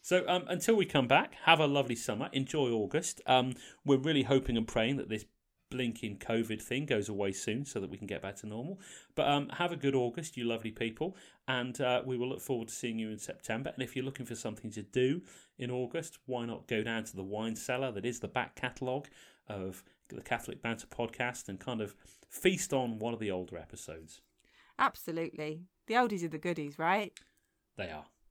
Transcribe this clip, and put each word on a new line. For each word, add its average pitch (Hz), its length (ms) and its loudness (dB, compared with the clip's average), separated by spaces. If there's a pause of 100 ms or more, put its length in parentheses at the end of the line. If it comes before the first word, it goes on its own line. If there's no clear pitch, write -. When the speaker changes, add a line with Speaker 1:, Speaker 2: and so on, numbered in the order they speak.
Speaker 1:
So, - 260 2
um, 180 220 2
until 185 260 4
we 196 120 6
come 135 200 4
back, 151 280 6 (100)
have 160 160 10
a 156 60 6
lovely 139 300 4
summer. - 360 -2
Enjoy 135 380 2
August. 117 560 0
Um, 127 260 4 (320)
we're 139 140 6
really 143 240 4
hoping 135 340 4
and 113 100 2
praying 120 300 2
that - 140 -4
this 107 160 -4 (420)
blinking 117 480 -2
covid 113 460 0
thing 127 240 -2
goes 107 220 2
away 101 240 0
soon 113 320 -2
so 117 160 -4
that 95 100 -4
we - 80 -10
can 104 80 -10
get 92 160 -6
back 98 140 -6
to - 100 -12
normal. 127 340 -8 (340)
But, 143 140 4
um, 143 220 4
have 175 220 0
a 170 40 -6
good 139 180 2
August, 127 440 0
you 117 60 -4
lovely 113 260 0
people. 117 460 -4 (300)
And, 127 340 -2
uh, 123 260 4
we 127 100 -2
will 123 120 -2
look 131 120 -6
forward 113 280 -2
to - 60 -10
seeing 113 240 -4
you 110 120 -2
in 107 80 -8
September. - 560 -6
And 131 80 -4
if 117 120 -6
you're 131 100 -2
looking 131 220 -6
for 120 100 -6
something 107 340 -8
to 104 120 -8
do 131 380 2 (380)
in 123 120 -4
August, 127 540 -4
why 123 220 -2
not - 220 -8
go 110 140 2
down 113 220 -2
to - 120 -12
the 95 80 -4
wine 107 320 -2
cellar 127 360 -2
that 101 140 -4
is 120 140 -2
the - 80 -6
back - 260 -2
catalogue 131 540 -4 (400)
of 95 340 -6 (260)
the - 140 -10
Catholic - 400 -4
Banter 113 240 -4
podcast 120 640 -4
and 95 120 -8
kind 117 220 -4
of 101 120 -6 (360)
feast - 420 2
on 123 260 0
one 113 140 0
of 113 80 -4
the 107 100 0
older 92 280 -4
episodes. 80 640 -14 (580)
Speaker 2:
Absolutely. 165 840 -2 (240)
The 220 80 -2
oldies 226 300 4
are 170 40 0
the 156 100 -4
goodies, 156 400 -2
right? 185 340 2 (640)
Speaker 1:
They 90 140 -4
are. 76 160 -10 (240)